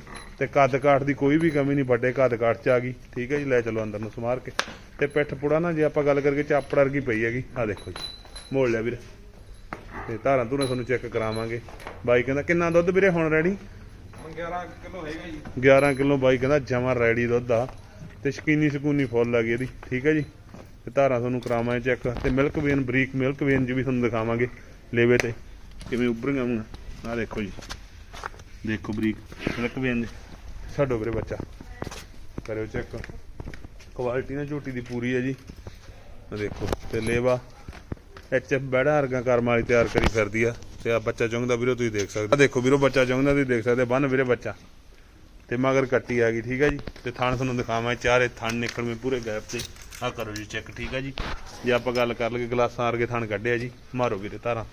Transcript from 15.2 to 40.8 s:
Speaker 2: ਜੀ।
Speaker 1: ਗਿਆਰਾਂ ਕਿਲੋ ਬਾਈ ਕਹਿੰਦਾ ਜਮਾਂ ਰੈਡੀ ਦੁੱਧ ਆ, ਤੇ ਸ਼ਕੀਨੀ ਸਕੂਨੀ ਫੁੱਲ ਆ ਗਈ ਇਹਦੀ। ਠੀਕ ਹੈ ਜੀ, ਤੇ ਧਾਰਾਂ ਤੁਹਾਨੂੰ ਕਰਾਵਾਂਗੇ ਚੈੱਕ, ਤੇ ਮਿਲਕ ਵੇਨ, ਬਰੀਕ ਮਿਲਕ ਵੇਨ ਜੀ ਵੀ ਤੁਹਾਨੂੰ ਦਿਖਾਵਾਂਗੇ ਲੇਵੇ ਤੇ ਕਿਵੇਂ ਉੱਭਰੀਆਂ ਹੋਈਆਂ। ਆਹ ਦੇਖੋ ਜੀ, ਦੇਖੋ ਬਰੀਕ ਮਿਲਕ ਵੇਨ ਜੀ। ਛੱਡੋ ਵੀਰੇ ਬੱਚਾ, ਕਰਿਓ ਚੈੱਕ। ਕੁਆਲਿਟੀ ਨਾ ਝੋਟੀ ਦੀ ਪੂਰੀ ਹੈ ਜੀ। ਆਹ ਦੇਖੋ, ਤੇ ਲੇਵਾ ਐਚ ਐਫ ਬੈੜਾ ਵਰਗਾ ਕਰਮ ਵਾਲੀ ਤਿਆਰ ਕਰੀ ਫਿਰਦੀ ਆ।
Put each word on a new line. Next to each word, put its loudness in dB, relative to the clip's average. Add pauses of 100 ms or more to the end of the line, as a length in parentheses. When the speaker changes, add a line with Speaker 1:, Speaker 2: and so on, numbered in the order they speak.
Speaker 2:
ਜੀ। -12 (220)
Speaker 1:
ਗਿਆਰਾਂ 10
ਕਿਲੋ 4
ਬਾਈ 6
ਕਹਿੰਦਾ 4
ਜਮਾਂ 0
ਰੈਡੀ 4
ਦੁੱਧ 2
ਆ, 4 (560)
ਤੇ 2
ਸ਼ਕੀਨੀ 2
ਸਕੂਨੀ 2
ਫੁੱਲ 2
ਆ 6
ਗਈ 2
ਇਹਦੀ। -2 (200)
ਠੀਕ 0
ਹੈ 4
ਜੀ, 2 (640)
ਤੇ -8
ਧਾਰਾਂ 4
ਤੁਹਾਨੂੰ 0
ਕਰਾਵਾਂਗੇ 0
ਚੈੱਕ, 0 (140)
ਤੇ 2
ਮਿਲਕ 2
ਵੇਨ, 2
ਬਰੀਕ 0
ਮਿਲਕ 0
ਵੇਨ 4
ਜੀ -2
ਵੀ 0
ਤੁਹਾਨੂੰ 0
ਦਿਖਾਵਾਂਗੇ 2 (460)
ਲੇਵੇ 6
ਤੇ 0 (580)
ਕਿਵੇਂ 2
ਉੱਭਰੀਆਂ -2
ਹੋਈਆਂ। 0 (440)
ਆਹ -4
ਦੇਖੋ -4
ਜੀ, -6 (1120)
ਦੇਖੋ -4
ਬਰੀਕ 0 (420)
ਮਿਲਕ -4
ਵੇਨ 0
ਜੀ। -6 (680)
ਛੱਡੋ 0
ਵੀਰੇ -2
ਬੱਚਾ, -4 (1120)
ਕਰਿਓ -4
ਚੈੱਕ। -8 (960)
ਕੁਆਲਿਟੀ -4
ਨਾ -4
ਝੋਟੀ -6
ਦੀ -6
ਪੂਰੀ -2
ਹੈ 2
ਜੀ। -2 (1000)
ਆਹ -8
ਦੇਖੋ, -4 (240)
ਤੇ 0
ਲੇਵਾ 2 (920)
ਐਚ 0
ਐਫ 0
ਬੈੜਾ 2
ਵਰਗਾ 0
ਕਰਮ 4
ਵਾਲੀ 4
ਤਿਆਰ 4
ਕਰੀ 2
ਫਿਰਦੀ 2
ਆ। 0 (280)